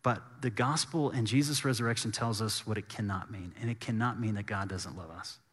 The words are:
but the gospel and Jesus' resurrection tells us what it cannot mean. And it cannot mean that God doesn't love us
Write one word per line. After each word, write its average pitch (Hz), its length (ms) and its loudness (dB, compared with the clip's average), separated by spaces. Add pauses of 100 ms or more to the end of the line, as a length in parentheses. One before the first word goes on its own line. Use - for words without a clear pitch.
but - 380 -2
the 131 80 0
gospel 143 640 2
and 120 160 2
Jesus' 139 400 4
resurrection 117 440 2
tells 113 300 0
us - 260 -2
what 107 120 0
it 98 100 -8
cannot 98 420 -2
mean. 90 300 -8
And 117 80 0
it 117 100 -2
cannot 113 400 2
mean 110 180 2
that 101 100 -4
God 98 240 -2
doesn't 90 260 -6
love 85 140 -10
us - 280 -12 (140)